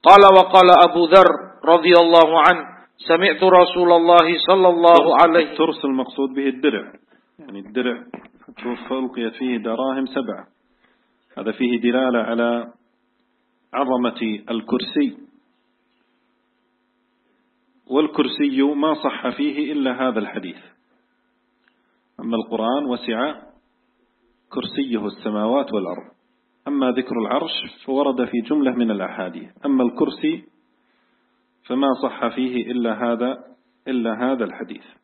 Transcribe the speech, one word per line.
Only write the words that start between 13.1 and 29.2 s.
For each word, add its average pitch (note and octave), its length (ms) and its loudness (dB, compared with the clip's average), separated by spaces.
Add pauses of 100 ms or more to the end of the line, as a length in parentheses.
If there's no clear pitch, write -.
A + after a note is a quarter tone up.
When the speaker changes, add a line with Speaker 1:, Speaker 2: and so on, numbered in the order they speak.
Speaker 2:
عظمة B2 460 -4 (300)
الكرسي، A#2+ 680 -4 (2750)
والكرسي C#3+ 720 -2
ما D3 320 -2
صح C3 420 -6
فيه C#3+ 360 -6
إلا C3 360 -4
هذا A2+ 100 -4
الحديث. G2 380 -10 (1600)
أما A#2 160 -6
القرآن A2+ 500 -4
وسع B2 480 -6 (1120)
كرسيه A#2+ 580 -6
السماوات A2 680 -4
والأرض، F2+ 380 -8 (580)
أما C3+ 220 -2
ذكر A#2+ 280 -6
العرش C3+ 680 -8
فورد C3 380 -2
في A#2 160 -6
جملة C3+ 320 -2
من A#2 180 -2
الأحاديث، F#2 600 -10 (160)